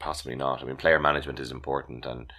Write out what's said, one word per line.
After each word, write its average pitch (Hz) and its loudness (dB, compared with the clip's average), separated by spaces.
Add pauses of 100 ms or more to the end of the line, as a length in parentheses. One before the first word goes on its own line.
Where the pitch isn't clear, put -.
Possibly 76 -6
not. 65 0
I 64 -8
mean, 65 -6
player 80 6
management 73 2
is 64 -8
important, 65 -6
and 62 -8